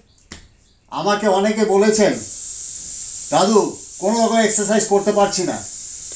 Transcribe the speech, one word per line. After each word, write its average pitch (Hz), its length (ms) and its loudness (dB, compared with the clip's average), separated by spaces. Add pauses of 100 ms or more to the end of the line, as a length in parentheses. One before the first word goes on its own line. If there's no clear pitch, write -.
(880)
আমাকে 208 380 0
অনেকে 208 380 2
বলেছেন, 202 480 4 (1160)
"দাদু, 185 480 4 (200)
কোনো 226 280 0
রকম 226 120 2
exercise 208 500 2
করতে 202 240 2
পারছি 196 320 2
না, 135 200 -4 (520)